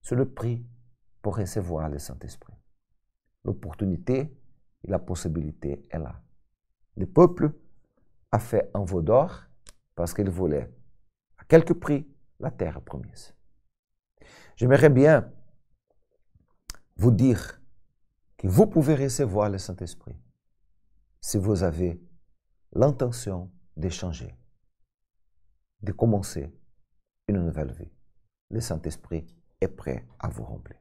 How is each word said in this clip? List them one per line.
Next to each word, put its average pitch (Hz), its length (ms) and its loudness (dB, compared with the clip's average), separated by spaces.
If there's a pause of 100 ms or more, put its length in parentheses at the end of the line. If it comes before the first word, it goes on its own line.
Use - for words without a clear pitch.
C'est - 140 -4
le 131 140 2
prix 120 360 -6 (560)
pour 98 160 -4
recevoir 87 520 -4
le 73 100 -6
Saint-Esprit. - 560 -16 (880)
L'opportunité 101 880 -4 (520)
et - 40 -12
la 92 120 -2
possibilité 78 920 -6
est 82 80 -8
là. 69 220 -10 (760)
Le - 100 -4
peuple 165 460 6 (800)
a 104 80 2
fait - 360 0
un 101 100 -2
veau 87 180 -2
d'or 120 400 2 (540)
parce 85 180 -4
qu'il 101 160 0
voulait, 78 420 -2 (680)
à - 60 -20
quelque 165 280 6
prix, 147 340 -2 (320)
la 123 140 -6
terre 78 280 -6
promise. - 540 -16 (1200)
J'aimerais 139 360 6
bien 139 420 6 (1700)
vous 123 120 6
dire 113 500 2 (800)
que 101 100 -2
vous 131 180 6
pouvez 156 280 2
recevoir 117 560 0
le 95 80 -4
Saint-Esprit - 580 -12 (1040)
si - 160 -4
vous 98 260 0
avez 87 380 -2 (720)
l'intention 120 800 -2 (260)
de 82 140 -4
changer, - 440 -8 (1500)
de 95 100 -4
commencer 98 640 0 (720)
une 98 160 0
nouvelle 76 280 -4
vie. - 200 -16 (580)
Le 113 100 -4
Saint-Esprit 80 680 -8 (340)
est - 80 0
prêt - 380 -8 (120)
à - 100 -6
vous 55 160 -8
remplir. - 360 -14